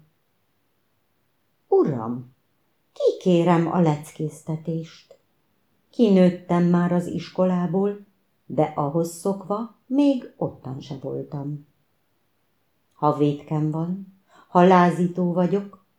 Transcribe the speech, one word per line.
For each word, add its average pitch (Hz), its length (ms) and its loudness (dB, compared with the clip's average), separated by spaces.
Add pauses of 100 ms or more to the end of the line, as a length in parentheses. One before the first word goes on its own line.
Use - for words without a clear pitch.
(1700)
„Uram, 127 680 0 (580)
kikérem 170 760 2
a 180 120 -2
leckéztetést. 160 1400 -6 (720)
Kinőttem 180 760 2
már 175 280 2
az 175 160 -2
iskolából, 185 1000 -2 (400)
de 147 180 -2
ahhoz 151 500 -4
szokva 202 600 -6 (100)
még 269 520 0
ottan 135 420 -8
se 131 220 -12
voltam. 143 680 -10 (1300)
Ha 147 240 0
vétkem 151 540 -2
van, 175 500 -8 (260)
ha 180 160 4
lázító 180 680 4
vagyok, 185 520 -2 (140)